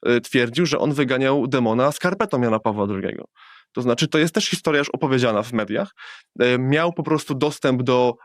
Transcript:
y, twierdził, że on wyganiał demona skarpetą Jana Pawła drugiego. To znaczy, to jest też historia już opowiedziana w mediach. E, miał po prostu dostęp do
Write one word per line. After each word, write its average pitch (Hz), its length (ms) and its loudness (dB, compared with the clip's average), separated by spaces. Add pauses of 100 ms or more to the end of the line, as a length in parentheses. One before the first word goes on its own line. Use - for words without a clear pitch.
y, 120 120 4
twierdził, 123 460 0
że 143 120 -2
on 147 140 0
wyganiał 135 540 0
demona 127 460 2
skarpetą 185 500 -2
Jana 113 160 2
Pawła 104 280 -2
drugiego. 98 380 -6 (520)
To 127 60 -4
znaczy, 123 260 0
to 160 100 0
jest 165 160 0
też 214 140 0
historia 156 300 0
już 143 120 -2
opowiedziana 127 520 0
w 120 100 -8
mediach. 110 420 -4 (460)
E, 123 180 4
miał 151 340 0
po 170 100 -8
prostu 151 320 -2
dostęp 135 480 0
do 123 420 2